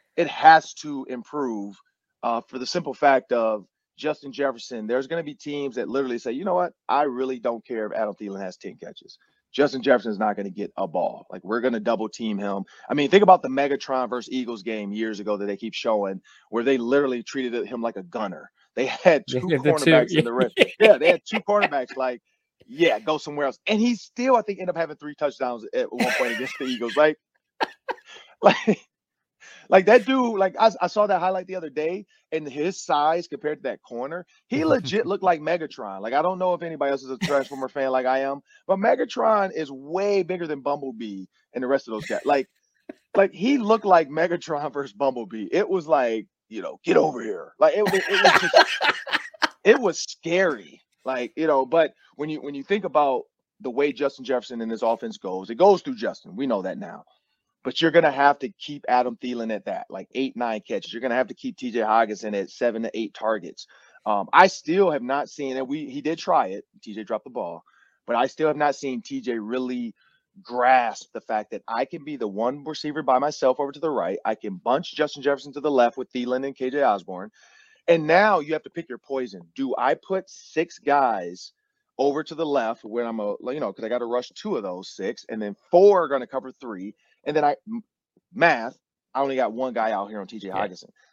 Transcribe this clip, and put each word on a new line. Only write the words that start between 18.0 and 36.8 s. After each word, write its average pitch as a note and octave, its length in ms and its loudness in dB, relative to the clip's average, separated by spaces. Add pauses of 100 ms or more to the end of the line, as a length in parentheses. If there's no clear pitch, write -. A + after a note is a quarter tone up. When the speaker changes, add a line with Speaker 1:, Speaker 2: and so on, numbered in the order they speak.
Speaker 1:
gunner. F#2 480 -8 (240)
They C3 120 0
had D3+ 400 4
Speaker 2:
Yeah, B2+ 140 -4
Speaker 1:
two F3 120 -2 (100)
Speaker 2:
the D3 100 6
two, D3+ 200 4
Speaker 1:
cornerbacks D#3+ 240 4
in D#3 80 6
the A#2 120 -4
Speaker 2:
yeah. B2+ 100 2
Speaker 1:
red. - 100 -8
Speaker 2:
<laughs> - 220 4
Speaker 1:
Yeah, G#3 200 10
they - 120 4
had B3+ 140 2
two G#3+ 160 -4
cornerbacks, F3 560 0
like, B2+ 240 -4 (460)
"Yeah, C#3 320 2
go D3+ 180 0
somewhere D3 300 -4
else." B2+ 200 -6
And G#3 140 2
he A#3+ 140 2
still, B3+ 420 0
I G#3+ 60 0
think, G3 160 -6
ended F#3 160 -6
up - 40 -12
having D3+ 180 -4
three D3 180 -12
touchdowns B2 580 -4
at B2 200 -2
one - 200 0
point B2 200 -2
against B2 260 -8
the C3+ 60 -6
Eagles. A#2 320 -4
Like, D3+ 200 6 (1080)
<laughs> - 140 -20
like, - 400 4 (880)
like, F#3+ 180 6
that A#3+ 180 8
dude, B3 340 2
like, F#3+ 200 0
I, A3 120 6 (100)
I F3+ 60 2
saw G#3 200 0
that F#3+ 140 2
highlight F#3 260 -2
the F#3 100 -10
other D#3+ 140 -8
day, E3 340 -4 (260)
and D#3 180 -4
his D3+ 340 -4
size D#3+ 460 2
compared D3 300 -6
to - 40 -12
that B2 200 -6
corner, D3 420 -8 (220)
he D4+ 180 -2
Speaker 2:
<laughs> - 0 -
Speaker 1:
legit G3+ 420 2
looked F#3 160 -2
like F3 180 4
Megatron. C#3+ 600 -4
Like, A2+ 120 -4
I C#3+ 100 4
don't F#3 160 0
know F3+ 160 2
if E3+ 80 -6
anybody C#3+ 280 -2